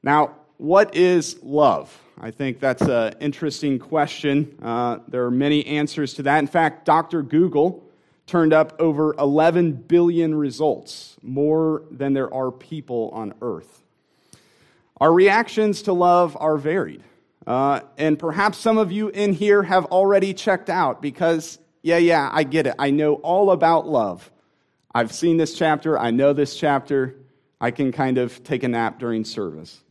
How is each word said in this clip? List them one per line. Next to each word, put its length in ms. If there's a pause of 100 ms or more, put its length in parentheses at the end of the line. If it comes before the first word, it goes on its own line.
Now, 320 (240)
what 380
is 480
love? 520 (240)
I 120
think 280
that's 220
an 380
interesting 580
question. 800
Uh, 380 (100)
there 180
are 40
many 380
answers 480
to 80
that. 160
In 80
fact, 360
Doctor 380
Google 640 (420)
turned 280
up 280
over 380
eleven 540
billion 600
results, 880
more 720
than 220
there 200
are 180
people 600
on 260
earth. 440 (1160)
Our 140
reactions 720
to 100
love 460
are 180
varied. 460 (420)
Uh, 360 (180)
and 180
perhaps 400
some 220
of 120
you 180
in 240
here 280
have 240
already 480
checked 380
out 320
because, 560 (220)
yeah, 160
yeah, 320
I 140
get 240
it. 100
I 120
know 240
all 380
about 360
love. 420 (640)
I've 200
seen 240
this 200
chapter. 400
I 140
know 220
this 240
chapter. 580 (460)
I 100
can 220
kind 240
of 260
take 200
a 40
nap 320
during 240
service. 680